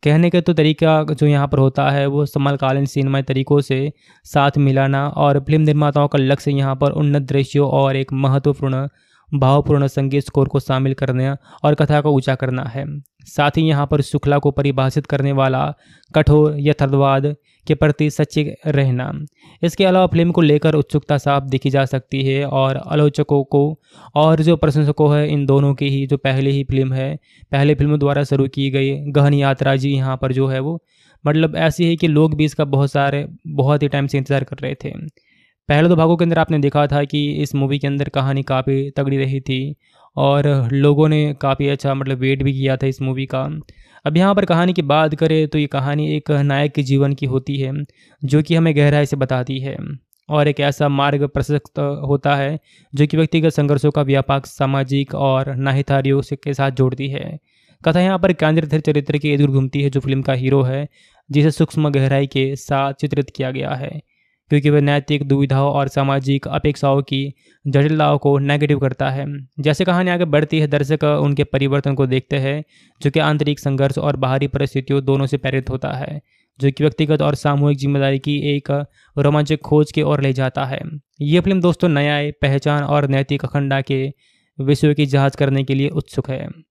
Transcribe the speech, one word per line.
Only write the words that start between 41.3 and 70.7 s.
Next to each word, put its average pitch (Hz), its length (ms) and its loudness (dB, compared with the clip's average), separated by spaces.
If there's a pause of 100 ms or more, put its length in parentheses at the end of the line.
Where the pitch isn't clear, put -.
काफ़ी 139 280 -2
अच्छा 139 260 -2
मतलब 135 240 -4
वेट 135 240 0
भी 139 100 0
किया 135 240 -2
था 135 100 -2
इस 135 160 -4
मूवी 131 240 -4
का। 131 140 -6 (640)
अब 156 120 0
यहाँ 196 180 4
पर 202 100 2
कहानी 175 280 2
की 170 100 -2
बात 151 320 2
करें 156 340 0
तो 156 100 -2
ये 147 80 0
कहानी 143 500 -4
एक 151 140 -8
नायक 143 420 0
के 147 100 -2
जीवन 139 320 2
की 139 120 -6
होती 135 300 -4
है 135 160 -4 (500)
जो 147 200 2
कि 165 120 0
हमें 165 220 2
गहराई 147 300 4
से 147 100 -4
बताती 131 440 -2
है 135 160 -8 (520)
और 151 200 2
एक 147 120 -2
ऐसा 143 300 0
मार्ग 143 380 0
प्रशस्त 139 500 -4 (260)
होता 143 320 0
है 139 220 -4 (340)
जो 147 140 2
कि 151 100 -2
व्यक्तिगत 160 360 2
संघर्षों 147 380 2
का 151 120 -2
व्यापक 135 440 0
सामाजिक 135 680 -2
और 135 400 -2
नाहितारियों 135 680 0
से, 139 140 -8
के 143 180 -8
साथ 139 180 -2
जोड़ती 131 360 -2
है। 139 300 -10 (440)
कथा 165 180 2
यहाँ 185 180 0
पर 180 160 2
केंद्रित 156 420 0
चरित्र 147 420 0
की 147 140 -2
इधर 143 140 2
घूमती 135 360 0
है 139 80 0
जो 135 100 -2
फिल्म 135 220 -2
का 135 120 -2
हीरो 131 280 0
है, 135 260 -4 (420)
जिसे 147 200 4
सूक्ष्म 151 400 0
गहराई 139 360 0
के 135 300 -2
साथ 139 360 -4
चित्रित 139 380 -4
किया 131 200 -6
गया 135 220 -6
है 143 280 -10 (500)
क्योंकि 147 200 4
वह 147 100 6
नैतिक 143 480 0
दुविधाओं 139 440 2
और 139 160 0
सामाजिक 139 600 -2
अपेक्षाओं 143 540 0
की 135 320 -6 (300)
जटिलताओं 147 540 2
को 143 200 2
नेगेटिव 143 400 0
करता 139 320 -2
है। 135 140 -6 (360)
जैसे 151 240 0
कहानी 180 260 0
आगे 175 140 0
बढ़ती 151 340 0
है, 151 80 2
दर्शक 143 380 0